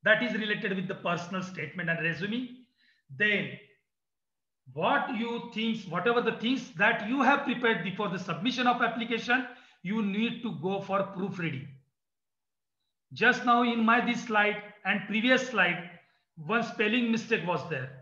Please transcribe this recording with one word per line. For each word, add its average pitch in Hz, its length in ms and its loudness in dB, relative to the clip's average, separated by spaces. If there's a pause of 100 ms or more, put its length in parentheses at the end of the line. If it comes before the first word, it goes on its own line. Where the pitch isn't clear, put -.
That 214 180 6
is 226 100 -2
related 202 440 -2
with 190 120 -4
the 185 60 -4
personal 175 480 -4
statement 165 480 -8
and 165 120 -2
resume. 202 460 -2 (680)
Then 202 340 2 (1200)
what 262 420 0
you 233 380 -4
think, 220 380 -2
whatever 240 320 2
the 220 160 0
things 247 400 -2
that 220 280 4
you 262 160 0
have 277 220 4
prepared 226 400 2
before 196 240 -2
the 180 100 -4
submission 226 480 -2
of 247 140 2
application, 240 680 0 (360)
you 214 200 -2
need 208 400 0
to 131 100 -4 (100)
go 196 180 -2
for 196 220 0
proofreading. 175 680 -4 (1400)
Just 240 320 2
now 240 200 6
in 233 200 2
my 233 200 6
this 233 180 -2
slide 208 400 2 (220)
and 196 240 0
previous 247 400 2
slide, 175 420 0 (460)
one 196 260 -2
spelling 226 480 0
mistake 214 340 -2
was 170 240 0
there. 131 220 -6 (100)